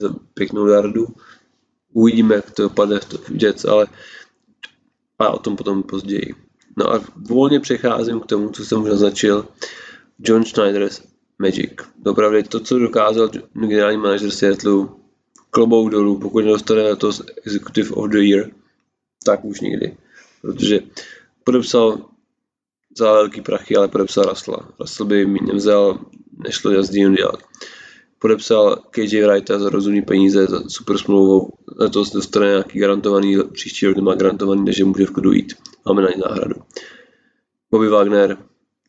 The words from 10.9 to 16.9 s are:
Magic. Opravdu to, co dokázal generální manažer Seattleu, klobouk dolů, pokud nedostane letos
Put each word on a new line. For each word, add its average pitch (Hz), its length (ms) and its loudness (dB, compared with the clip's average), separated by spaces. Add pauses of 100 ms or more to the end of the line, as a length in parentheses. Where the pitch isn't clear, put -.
Magic. - 340 -2 (340)
Opravdu 107 360 2
to, 107 180 -6
co 127 180 0
dokázal 110 520 2 (220)
generální 107 460 0
manažer 101 320 -2
Seattleu, 98 580 0 (640)
klobouk 113 400 2
dolů, 101 280 0
pokud 101 220 -2
nedostane 107 420 0
letos 107 400 -2 (240)